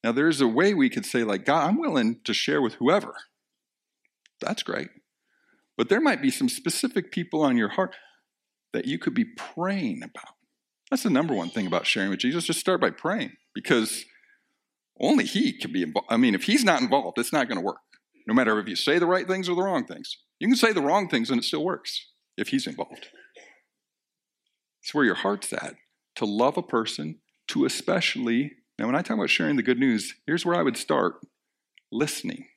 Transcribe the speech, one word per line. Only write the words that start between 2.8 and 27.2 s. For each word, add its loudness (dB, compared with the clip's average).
That's -4
great. -6
But 0
there 4
might 2
be 4
some 0
specific -4
people -2
on 4
your 2
heart -2
that -4
you -4
could -4
be 2
praying -4
about. -18
That's -2
the 0
number 2
one -2
thing -4
about -2
sharing 0
with -4
Jesus. -2
Just -2
start 0
by 2
praying, -6
because 0
only 4
he 0
can -10
be 0
involved. -4
I 4
mean, 6
if -2
he's 2
not 4
involved, 0
it's -2
not 0
gonna -4
work. -4
No 0
matter 4
if -4
you -4
say 2
the 2
right 0
things -2
or -2
the 0
wrong -2
things. -14
You 0
can 6
say 4
the 0
wrong 2
things 0
and 2
it -6
still -2
works -6
if -6
he's -2
involved. -10
It's -10
where 4
your 4
heart's -2
at, -8
to -2
love 2
a -4
person, -4